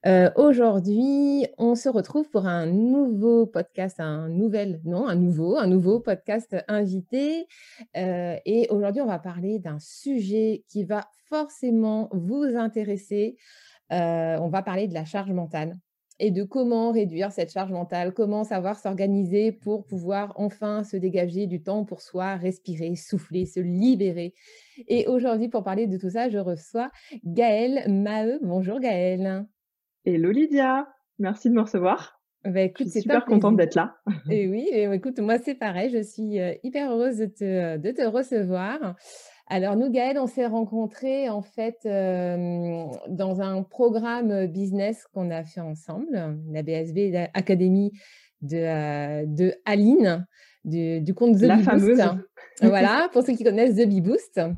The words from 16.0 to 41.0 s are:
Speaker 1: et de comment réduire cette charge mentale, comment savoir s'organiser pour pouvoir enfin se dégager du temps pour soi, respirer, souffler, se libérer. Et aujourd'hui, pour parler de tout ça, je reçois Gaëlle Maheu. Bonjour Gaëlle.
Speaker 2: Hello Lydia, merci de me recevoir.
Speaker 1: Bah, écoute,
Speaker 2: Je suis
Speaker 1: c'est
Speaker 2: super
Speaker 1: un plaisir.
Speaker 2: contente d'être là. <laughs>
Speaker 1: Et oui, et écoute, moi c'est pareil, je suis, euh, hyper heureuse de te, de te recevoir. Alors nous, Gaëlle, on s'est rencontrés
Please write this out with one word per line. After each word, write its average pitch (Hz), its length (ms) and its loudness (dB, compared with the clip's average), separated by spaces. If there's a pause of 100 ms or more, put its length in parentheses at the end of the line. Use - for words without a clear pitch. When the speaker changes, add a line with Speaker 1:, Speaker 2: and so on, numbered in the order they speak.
Speaker 1:
et 214 60 2
de 185 140 0
comment 233 480 0
réduire 196 400 -2
cette 165 200 -4
charge 190 200 -6
mentale, 175 420 -4
comment 208 300 -2
savoir 202 340 -4
s'organiser 196 720 0
pour 208 360 -6
pouvoir 196 480 -6
enfin 208 480 -4
se 202 120 -10
dégager 185 520 -2
du 175 160 -6
temps 208 200 -4
pour 196 200 -12
soi, 190 320 -6
respirer, 175 600 -6
souffler, 180 520 -6
se - 120 -8
libérer. 180 760 0 (520)
Et - 200 2
aujourd'hui, 240 420 0
pour - 140 -2
parler 196 240 -2
de 190 100 -2
tout 185 140 -6
ça, 233 180 -2
je 208 80 -2
reçois 190 540 -6 (320)
Gaëlle 226 640 0
Maheu. 214 540 0
Bonjour 190 360 -2
Gaëlle. 190 680 -2 (580)
Speaker 2:
Hello 175 240 2
Lydia, 277 580 2 (300)
merci 208 320 0
de 240 60 6
me 220 60 6
recevoir. 202 600 0 (240)
Speaker 1:
Bah, 190 160 0
écoute, 190 240 0
Speaker 2:
Je 175 60 -6
suis - 0 -
Speaker 1:
c'est 220 100 -2
Speaker 2:
super 247 160 4
Speaker 1:
un 240 40 4
plaisir. 233 160 2
Speaker 2:
contente 208 200 6
d'être 165 180 2
là. 180 200 0 (100)
<laughs> 160 240 -6
Speaker 1:
Et 202 180 0
oui, 226 240 -2
et 214 120 0 (100)
écoute, 254 260 -4
moi 220 200 0
c'est 262 160 -6
pareil, 208 340 -4
je 226 140 -2
suis, 208 360 -6
euh, 180 220 -2
hyper 269 300 -6
heureuse 233 260 0
de 220 80 -2
te, 185 520 -4
de 180 140 -4
te 294 120 -4
recevoir. 208 920 -2 (500)
Alors 196 300 -2
nous, 247 160 0
Gaëlle, 254 260 0
on 262 100 0
s'est 247 180 -2
rencontrés 226 840 -4